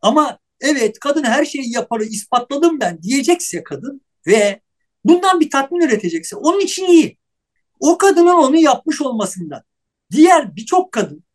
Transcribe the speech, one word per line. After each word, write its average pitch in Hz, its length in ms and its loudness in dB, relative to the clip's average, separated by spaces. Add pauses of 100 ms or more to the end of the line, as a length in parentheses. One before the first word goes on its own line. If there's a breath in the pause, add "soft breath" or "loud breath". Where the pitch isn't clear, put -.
Ama 254 360 0 (220)
"Evet, 254 400 -2
kadın 294 240 -2
her 247 200 0
şeyi 262 300 -10
yaparı 226 300 -4
ispatladım 254 760 -2
ben." 175 220 -6
diyecekse 269 640 -4
kadın 269 380 -14 (240)
ve 202 340 0 (440)
bundan 359 360 4
bir 311 100 0
tatmin 277 300 -2
üretecekse 190 560 -2
onun 349 240 0
için 381 260 -4
iyi. 339 320 4 (640)
O 330 180 2
kadının 349 360 4
onu 302 220 4
yapmış 294 460 0
olmasından 185 600 -8 (480)
diğer 294 460 4
birçok 359 360 -2
kadın 160 320 -6 (100)